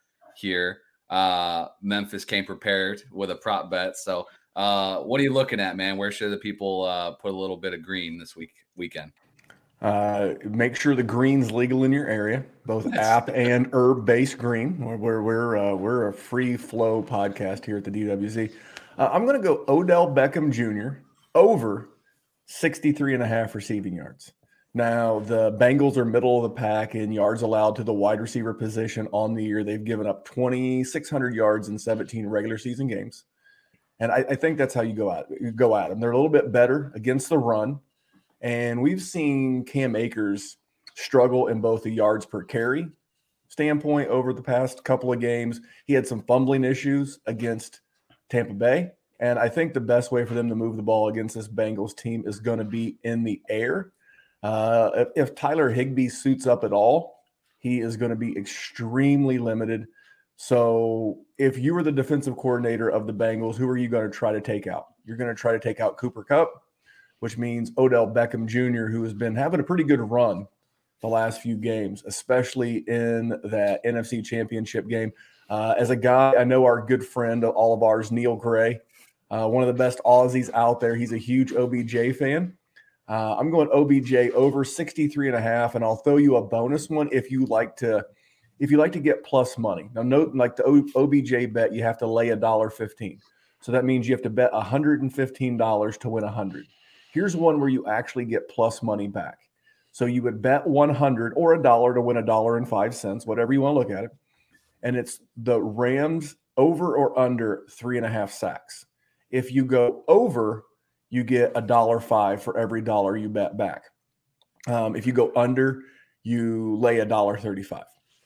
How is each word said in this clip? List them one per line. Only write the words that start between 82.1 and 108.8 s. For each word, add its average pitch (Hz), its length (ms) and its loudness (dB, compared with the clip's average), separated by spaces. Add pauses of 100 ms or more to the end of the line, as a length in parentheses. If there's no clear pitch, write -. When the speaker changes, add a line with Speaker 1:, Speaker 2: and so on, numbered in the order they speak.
Speaker 2:
fan. 151 440 -2 (500)
Uh, 110 300 -4
I'm 143 140 -2
going 156 200 4
O 143 120 6
B 139 160 4
J 123 320 2
over 139 320 4
sixty-three 147 640 -4
and 123 80 0
a 113 60 0
half, 117 340 0
and 117 80 0
I'll 110 140 0
throw 143 200 4
you 143 200 6
a - 40 4
bonus 120 480 -2
one 151 220 -2
if 127 200 -2
you 131 140 0
like 110 320 0
to, 110 280 0 (540)
if 139 120 0
you 147 60 6
like 160 160 4
to 175 60 -4
get 143 240 0
plus 127 340 2
money. 104 380 -4
Now, 113 80 -4
note, 135 320 4
like, 123 200 0
the - 100 0
O-, 143 200 6 (100)
O 139 120 4
B 143 140 2
J 123 260 0
bet, 110 260 0
you 113 100 -4
have 113 160 0
to 117 80 -2
lay 117 220 2
a 113 60 2
dollar 110 340 0
fifteen. 107 500 -12 (420)
So 123 100 -10
that 127 140 2
means 127 220 0
you 131 60 2
have 120 100 -2
to 117 60 -4
bet 120 240 2
a 107 80 0
hundred 139 400 0
and 135 120 -4
fifteen 131 440 -4
dollars 107 420 0
to 127 100 -8
win 113 140 -4
a 104 80 -6
hundred. 101 340 -8 (460)
Here's 175 240 -2
one 160 240 4
where 139 100 2
you 131 180 0
actually 120 380 -4
get 113 240 -4
plus 113 340 0
money 104 240 -2
back. 98 320 -10 (520)
So - 140 -2
you 123 160 0
would 110 220 -4
bet 135 240 2
one 147 240 4
hundred 127 440 0
or 165 200 6
a 160 60 -2
dollar 123 340 6
to 123 60 2
win 120 160 2
a 110 80 -2
dollar 113 320 2
and 127 120 -4
five 110 260 0
cents, 107 300 -8
whatever 117 280 0
you 139 80 4
wanna 139 180 2
look 110 100 0
at 92 140 -6
it. - 80 -12 (720)
And 123 120 -2
it's 123 240 -6 (160)
the 117 260 0
Rams 135 760 -2 (220)
over 160 380 4
or 139 240 2
under 117 520 0
three 123 260 -6
and 113 80 -2
a 110 40 -2
half 107 220 -4
sacks. - 540 -10 (460)